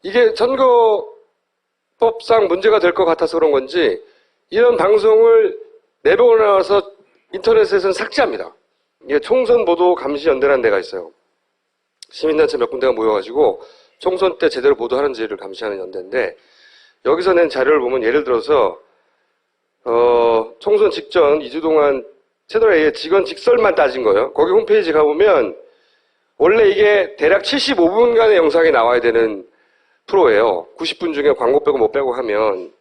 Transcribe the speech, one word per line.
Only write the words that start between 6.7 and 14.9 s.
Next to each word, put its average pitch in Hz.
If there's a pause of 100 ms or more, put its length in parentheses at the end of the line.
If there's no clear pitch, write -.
인터넷에서는 196
삭제합니다. 170 (500)
이게 143
총선 233
보도 175
감시 143
연대라는 135
데가 101
있어요. 87 (960)
시민단체 151
몇 117
군데가 127
모여가지고 110 (380)
총선 185
때 165
제대로 139
보도하는지를 117